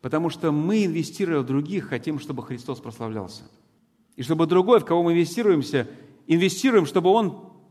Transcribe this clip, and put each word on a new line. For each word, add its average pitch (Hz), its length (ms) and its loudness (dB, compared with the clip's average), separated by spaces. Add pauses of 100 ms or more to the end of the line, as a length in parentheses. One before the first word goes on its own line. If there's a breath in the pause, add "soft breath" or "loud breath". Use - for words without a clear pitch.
Потому 156 300 -2
что 156 220 -2
мы, 180 320 2
инвестируя 165 560 -2
в 123 60 -4
других, 147 420 -4
хотим, 143 320 -6
чтобы 127 220 -10
Христос 123 380 -10
прославлялся. 110 600 -10 (720)
И - 60 -10
чтобы 160 240 0
другой, 185 340 4
в - 40 -8
кого 170 180 0
мы 170 100 2
инвестируемся, 170 760 0 (380 loud breath)
инвестируем, 185 600 4
чтобы 175 240 2
он 208 400 0 (200)